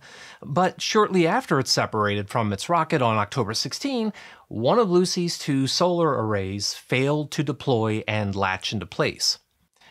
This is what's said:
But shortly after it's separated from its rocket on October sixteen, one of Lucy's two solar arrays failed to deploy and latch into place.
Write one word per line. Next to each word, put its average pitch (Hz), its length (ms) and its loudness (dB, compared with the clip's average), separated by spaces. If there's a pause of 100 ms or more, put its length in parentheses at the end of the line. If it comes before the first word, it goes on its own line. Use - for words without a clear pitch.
(420)
But - 400 0
shortly 196 440 2
after 180 340 0
it's 123 120 -2
separated 104 580 0
from 113 220 0
its - 180 -6
rocket 160 320 2
on 113 160 2
October 104 360 -2
sixteen, 220 580 -2 (380)
one 135 300 2
of 214 100 2
Lucy's 175 480 2
two 135 300 0
solar 170 420 2
arrays 104 640 -2
failed 143 580 0
to 156 120 -2
deploy 110 640 0
and 104 300 -2
latch 95 380 -2
into 92 120 -4
place. - 540 -2 (520)